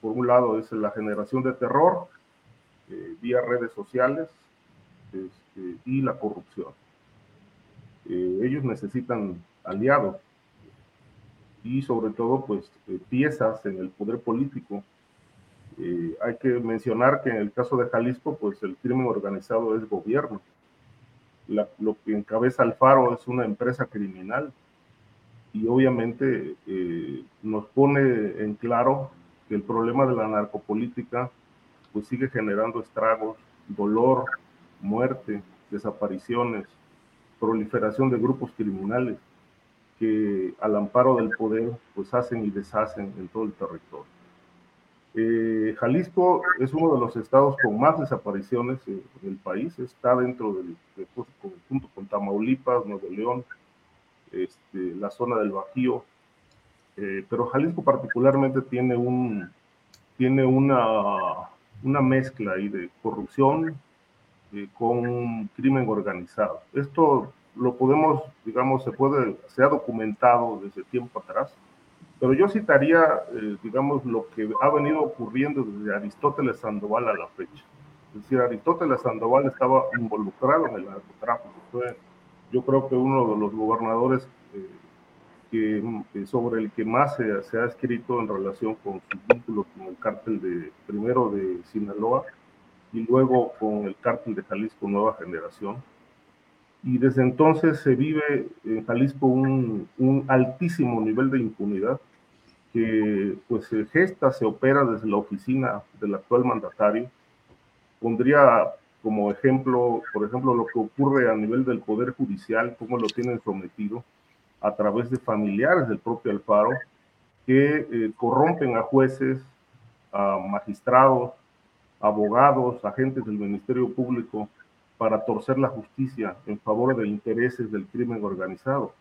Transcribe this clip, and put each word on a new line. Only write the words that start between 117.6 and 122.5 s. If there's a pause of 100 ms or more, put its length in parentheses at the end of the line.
eh,
corrompen
a
jueces, (640)
a
magistrados, (680)
abogados,